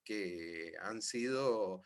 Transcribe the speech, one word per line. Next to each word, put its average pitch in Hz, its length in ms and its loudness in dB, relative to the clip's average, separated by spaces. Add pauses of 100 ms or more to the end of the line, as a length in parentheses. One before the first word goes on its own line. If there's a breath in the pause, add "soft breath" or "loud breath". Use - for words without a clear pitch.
que 85 800 -4
han 110 220 -4
sido, 117 840 2